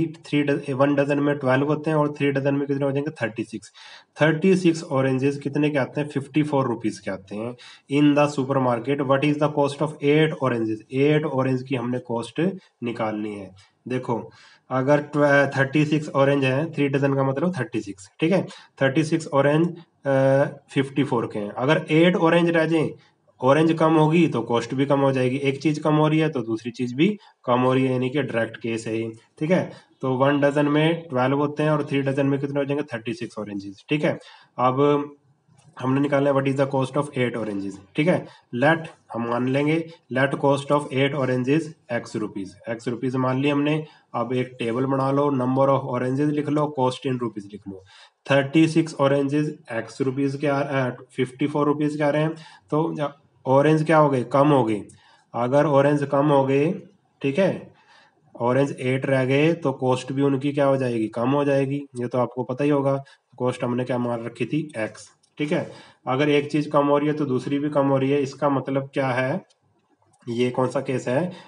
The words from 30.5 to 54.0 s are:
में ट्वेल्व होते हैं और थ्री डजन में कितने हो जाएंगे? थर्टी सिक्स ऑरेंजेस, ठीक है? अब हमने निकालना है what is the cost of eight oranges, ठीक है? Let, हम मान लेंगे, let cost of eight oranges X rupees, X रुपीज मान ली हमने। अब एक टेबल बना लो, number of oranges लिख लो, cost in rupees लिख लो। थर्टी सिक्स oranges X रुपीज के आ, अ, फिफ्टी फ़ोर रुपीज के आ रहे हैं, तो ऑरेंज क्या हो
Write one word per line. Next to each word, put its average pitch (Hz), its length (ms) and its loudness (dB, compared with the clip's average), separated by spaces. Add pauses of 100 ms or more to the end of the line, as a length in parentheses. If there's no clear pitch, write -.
में 156 400 2
ट्वेल्व 127 300 0
होते 147 240 -2
हैं 151 80 2
और 147 160 0
थ्री 135 160 -2
डजन 139 240 0
में 139 140 0
कितने 143 200 -4
हो 143 40 -2
जाएंगे? 143 200 -4 (100)
थर्टी 113 200 -8
सिक्स 110 240 -12
ऑरेंजेस, 101 500 -12
ठीक 156 160 -2
है? 123 140 -2 (400)
अब 143 460 2 (760)
हमने 131 200 0
निकालना 143 300 2
है 135 60 0
what 135 120 0
is 135 120 0
the 135 140 0
cost 135 280 -2
of - 160 -8
eight 117 260 -2
oranges, 98 280 -8 (240)
ठीक 151 120 2
है? 117 180 0 (380)
Let, 160 140 4 (340)
हम 117 160 -6
मान 123 200 0
लेंगे, 151 420 0 (220)
let 135 180 2
cost 139 420 0
of 147 80 4
eight 139 400 -2
oranges 127 400 0 (320)
X 120 240 -6
rupees, 104 600 -8
X - 120 -10
रुपीज 127 280 -4
मान 127 240 0
ली 143 80 0
हमने। 147 380 0 (280)
अब 120 180 -4
एक 127 260 -4
टेबल 120 280 -2
बना 135 240 0
लो, 143 200 0
number 131 380 2
of 135 260 0
oranges 131 380 -2
लिख 147 160 -4
लो, 147 320 -2
cost 127 320 -2
in 123 60 -2
rupees 104 340 -8
लिख 101 160 -16
लो। 95 160 -14 (460)
थर्टी 139 380 4
सिक्स 160 340 0
oranges 143 420 2 (380)
X - 180 -12
रुपीज 135 360 -2
के 143 100 -4
आ, 139 140 0
अ, 135 300 -2 (260)
फिफ्टी 131 300 -2
फ़ोर 147 200 0
रुपीज 147 300 0
के 151 60 -4
आ 147 60 2
रहे 151 140 2
हैं, 160 80 0 (400)
तो 160 260 -2 (500)
ऑरेंज 147 380 4
क्या 156 140 4
हो 151 120 6